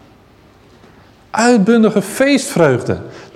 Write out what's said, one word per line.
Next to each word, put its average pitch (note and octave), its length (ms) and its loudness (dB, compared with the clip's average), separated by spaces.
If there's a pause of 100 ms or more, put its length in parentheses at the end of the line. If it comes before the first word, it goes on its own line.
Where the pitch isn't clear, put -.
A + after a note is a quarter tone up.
(1300)
Uitbundige A3 720 2
feestvreugde. D#3+ 1000 -2 (340)